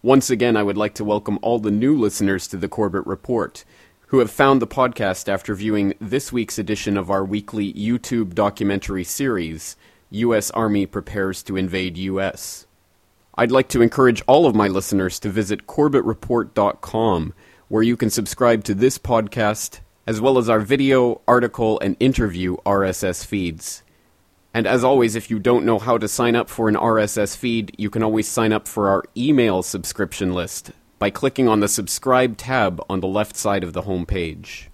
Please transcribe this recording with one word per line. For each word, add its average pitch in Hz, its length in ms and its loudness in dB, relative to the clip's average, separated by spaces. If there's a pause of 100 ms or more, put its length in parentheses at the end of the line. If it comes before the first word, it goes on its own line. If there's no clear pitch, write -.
Once 131 280 4
again, 120 280 2
I 107 60 2
would 101 120 0
like 104 200 -2
to 107 100 -6
welcome 104 360 -2
all 117 180 0
the 107 120 -2
new 123 240 2
listeners 101 520 0
to 101 100 -10
the 87 100 -6
Corbett 98 380 -2
Report, 98 580 -4 (440)
who 135 120 2
have 113 120 2
found 135 280 4
the 107 80 -2
podcast 113 640 -2
after 98 240 -4
viewing 104 480 -2
this 120 320 -6
week's 117 240 -4
edition 101 400 -4
of 92 140 -4
our 98 120 0
weekly 101 500 -4
YouTube 113 600 -4
documentary 101 680 -2
series, 87 760 -6 (320)
U 113 260 0
S 104 160 0
Army 104 360 0
Prepares 95 560 -6
to 98 120 -8
Invade 92 420 -4
U 95 220 -4
S. - 460 -8 (680)
I'd 120 160 2
like 131 180 4
to 120 140 4
encourage 117 440 4
all 151 200 8
of 110 80 4
my 104 120 4
listeners 95 520 -2
to 107 100 -6
visit 101 380 -2
corbettreport 123 880 0
dot 101 260 2
com, 95 520 0 (360)
where 110 140 2
you 117 120 2
can 117 140 0
subscribe 113 540 0
to 107 100 -2
this 120 240 2
podcast, 110 840 -2 (280)
as 110 120 -4
well 131 200 4
as 117 100 0
our 110 100 4
video, 131 680 2
article, 117 520 2
and 98 200 -2
interview 92 680 0
R 98 180 2
S 92 200 -2
S 90 200 -4
feeds. 87 600 -6 (680)
And 113 140 0
as 117 180 2
always, 127 320 4
if 113 140 -6
you 113 80 -2
don't 110 260 2
know 110 140 4
how 117 220 0
to 107 80 -4
sign 120 280 2
up 120 140 0
for 113 180 -2
an 107 80 4
R 113 220 2
S 107 220 0
S 104 160 -2
feed, 113 420 -4
you 104 140 -4
can 113 100 -2
always 110 260 0
sign 113 240 0
up 107 160 -2
for 101 220 0
our 98 140 2 (120)
email 120 460 2
subscription 92 720 -4
list - 380 -8 (260)
by 104 140 0
clicking 131 360 0
on 110 120 4
the 104 80 2
subscribe 127 680 0
tab 107 540 -2
on 98 100 -2
the 92 80 -4
left 104 300 -4
side 101 260 -2
of 85 100 -10
the 87 100 -6
homepage. 90 920 -6